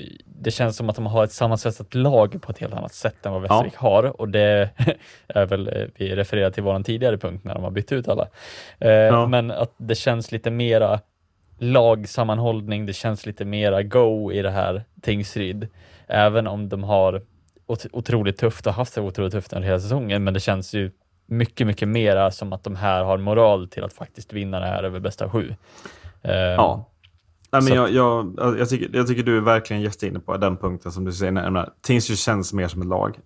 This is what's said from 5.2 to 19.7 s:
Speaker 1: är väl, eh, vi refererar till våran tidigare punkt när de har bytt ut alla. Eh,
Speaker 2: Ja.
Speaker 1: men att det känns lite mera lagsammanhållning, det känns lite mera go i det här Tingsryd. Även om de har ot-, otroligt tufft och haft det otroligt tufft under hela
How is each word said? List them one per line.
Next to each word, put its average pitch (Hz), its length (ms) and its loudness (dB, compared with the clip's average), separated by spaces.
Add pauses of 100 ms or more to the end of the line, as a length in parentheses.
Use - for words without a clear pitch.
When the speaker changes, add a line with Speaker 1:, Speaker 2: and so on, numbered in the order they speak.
Speaker 1:
är 101 180 2
väl, 98 220 -2
eh, - 200 -4 (100)
vi 95 180 -4
refererar 98 340 0
till 101 140 -6
våran 98 200 0
tidigare 117 340 0
punkt 90 260 -8
när - 120 -8
de 90 80 -8
har 92 80 -6
bytt 104 200 -4
ut 127 160 -4
alla. - 200 0 (520)
Eh, 113 120 2
Speaker 2:
Ja. 113 360 6
Speaker 1:
men 120 240 2
att 123 260 -4
det 113 180 -4
känns 117 360 -2
lite 113 200 -4
mera 113 480 2 (600)
lagsammanhållning, 110 1300 2
det 98 80 -6
känns 110 320 -6
lite 107 200 -8
mera 101 380 0
go 107 480 2
i 98 100 -2
det 95 100 -2
här 95 320 -2 (180)
Tingsryd. 104 640 -4 (400)
Även 107 400 2
om 101 220 -6
de 98 140 -6
har 95 380 2 (460)
ot-, - 240 -6
otroligt 110 460 -2
tufft - 300 -2
och 101 60 0
haft 123 220 -6
det 110 60 -4
otroligt 95 320 -4
tufft 98 200 -6
under 95 140 -4
hela 92 120 2